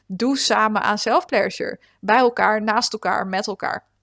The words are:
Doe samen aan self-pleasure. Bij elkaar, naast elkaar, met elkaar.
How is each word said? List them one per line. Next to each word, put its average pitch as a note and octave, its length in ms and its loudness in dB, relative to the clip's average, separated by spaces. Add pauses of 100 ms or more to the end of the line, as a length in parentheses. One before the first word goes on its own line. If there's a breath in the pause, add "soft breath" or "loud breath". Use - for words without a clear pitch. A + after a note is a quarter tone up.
Doe A#3+ 320 -2
samen G#3+ 440 2
aan G#3 160 0
self-pleasure. A3+ 840 0 (200 soft breath)
Bij G#3+ 180 2
elkaar, G#3+ 440 2
naast A3 300 0
elkaar, F#3 340 -2
met F#3+ 200 -4
elkaar. - 380 -6 (180)